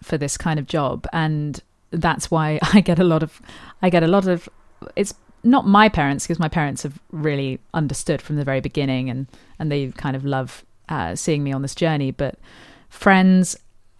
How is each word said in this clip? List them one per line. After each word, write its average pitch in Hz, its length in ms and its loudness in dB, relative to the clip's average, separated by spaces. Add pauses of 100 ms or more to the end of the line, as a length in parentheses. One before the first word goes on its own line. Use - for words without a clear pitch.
for - 160 -4
this 143 180 -4
kind 156 240 -2
of 131 60 -8
job. 139 440 -4
And 151 480 -4 (320)
that's 160 400 -2
why 156 300 0
<laughs> - 140 0
I 202 80 10
get 165 160 2
a 185 60 4
lot 160 180 2
of, - 180 -10 (400)
I 185 80 2
get 170 140 4
a 165 40 2
lot 190 200 2
of, 180 200 -2 (480)
it's - 200 -4 (280)
not 247 240 4
my 208 220 6
parents, 139 380 0
'cause 165 120 -4
my 165 100 0
parents 143 340 -2
have 143 160 -8 (140)
really 139 480 -4 (120)
understood 147 480 -2
from 151 160 -6
the 147 80 -2
very 135 160 -2
beginning, 131 480 -4
and, 131 180 -6 (320)
and 156 140 -2
they 143 200 -2
kind 135 240 -6
of 131 100 -8
love, 131 400 -6 (240)
uh, 95 240 -4
seeing 147 280 -2
me 139 100 -4
on 135 100 -4
this 135 120 -8
journey, 147 360 0
but - 280 -6 (520)
friends, 185 680 4 (440)